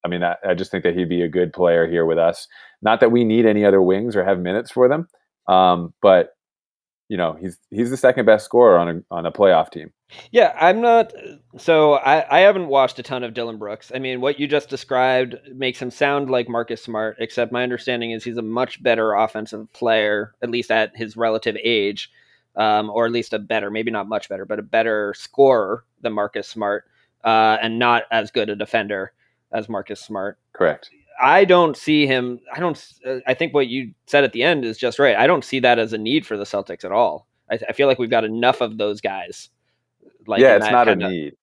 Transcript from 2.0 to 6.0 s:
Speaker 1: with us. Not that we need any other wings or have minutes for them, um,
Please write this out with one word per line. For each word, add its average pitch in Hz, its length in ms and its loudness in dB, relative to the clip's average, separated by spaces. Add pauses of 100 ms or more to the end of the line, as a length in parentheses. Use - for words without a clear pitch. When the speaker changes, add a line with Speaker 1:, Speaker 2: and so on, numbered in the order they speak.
Speaker 1:
with 82 140 0
us. 85 300 0 (340)
Not 107 180 2
that 117 120 6
we 120 120 4
need 113 220 4
any 104 180 2
other 98 160 6
wings 101 360 0
or 92 80 0
have 95 140 0
minutes 92 320 -6
for 127 180 2
them, 156 200 -2 (380)
um, 90 560 2